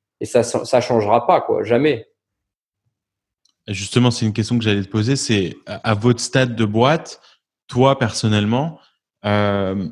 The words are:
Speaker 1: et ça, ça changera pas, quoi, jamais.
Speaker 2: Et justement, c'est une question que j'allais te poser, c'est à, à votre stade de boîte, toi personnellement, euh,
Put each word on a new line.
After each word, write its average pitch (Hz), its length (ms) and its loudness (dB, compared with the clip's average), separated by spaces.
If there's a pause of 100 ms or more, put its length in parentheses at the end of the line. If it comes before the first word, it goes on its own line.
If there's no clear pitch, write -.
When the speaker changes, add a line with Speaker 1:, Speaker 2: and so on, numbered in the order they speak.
(200)
Speaker 1:
et 117 40 -8
ça, 117 180 2
ça 120 380 -2
changera 113 460 0
pas, 185 140 4
quoi, 104 220 -2
jamais. 120 460 0 (1600)
Speaker 2:
Et 104 60 -6
justement, 117 360 2
c'est 113 160 -2
une 107 60 0
question 110 260 -2
que 110 60 -4
j'allais 101 180 0
te 95 60 -10
poser, 110 260 0
c'est 101 420 -2 (100)
à, 104 240 -6
à 107 40 2
votre 120 260 2
stade 123 360 -2
de 113 80 0
boîte, 123 560 0 (460)
toi 135 320 2
personnellement, 113 800 0 (480)
euh, 101 640 0